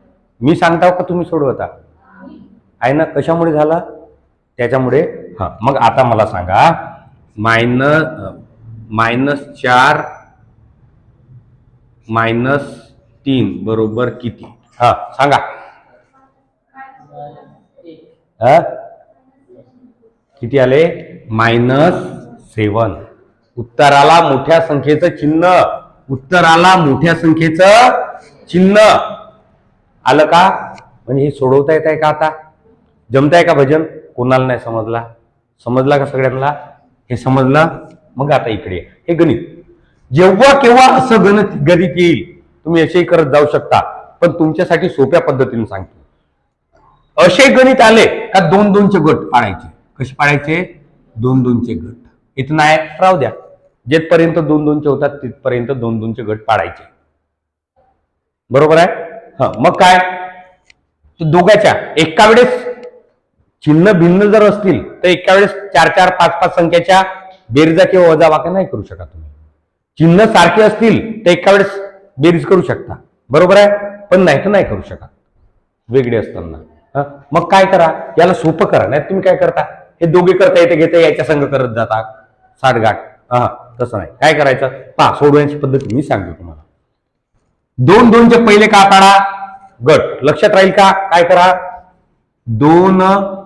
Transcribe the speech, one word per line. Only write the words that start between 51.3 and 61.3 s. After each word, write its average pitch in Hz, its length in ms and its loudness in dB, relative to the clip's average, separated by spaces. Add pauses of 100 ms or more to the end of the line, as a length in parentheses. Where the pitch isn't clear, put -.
दोनचे 117 320 -4
गट. 85 200 -14 (420)
इथं 139 200 -6
नाही, 156 220 2 (220)
राहू 185 160 2
द्या. 123 140 -4 (600)
जिथपर्यंत 165 480 0
दोन 151 260 -2
दोनचे 151 240 -2
होतात, 143 220 -2 (120)
तिथपर्यंत 123 440 -8
दोन 117 340 -6
दोनचे 113 220 -10
गट 107 220 -8
पाडायचे. 92 400 -6 (1700)
बरोबर 151 260 2
आहे? 170 100 4 (540)
हं, 110 180 -2
मग 147 140 2
काय? 185 260 4 (1200)
तो 160 100 -4